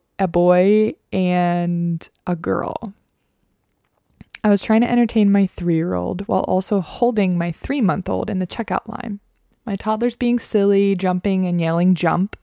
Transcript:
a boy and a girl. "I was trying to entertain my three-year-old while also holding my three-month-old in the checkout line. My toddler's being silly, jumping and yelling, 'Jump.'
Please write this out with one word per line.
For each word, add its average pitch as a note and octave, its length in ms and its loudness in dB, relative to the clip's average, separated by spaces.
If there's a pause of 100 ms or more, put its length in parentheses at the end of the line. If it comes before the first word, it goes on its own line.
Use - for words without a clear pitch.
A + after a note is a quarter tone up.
(200)
a F#3+ 80 0
boy F3+ 680 4 (160)
and F3 960 0 (200)
a F3+ 80 -2
girl. F#3+ 580 -6 (1500)
"I A3 60 2
was G3+ 120 4
trying A3 200 2
to A#3+ 80 0
entertain A3 420 2
my G3 160 4
three-year-old F3+ 800 -2
while F#3+ 160 0
also F#3+ 380 0
holding G3+ 560 0
my E3+ 140 -2
three-month-old F#3+ 760 -2
in F#3+ 100 -2
the F3+ 80 -4
checkout - 400 -6
line. - 320 -10 (460)
My G3+ 100 -4
toddler's G#3+ 400 -2
being A#3+ 240 0
silly, G3+ 560 2
jumping F#3 500 -2
and F3 140 -2
yelling, E3+ 360 2
'Jump.' E3+ 480 0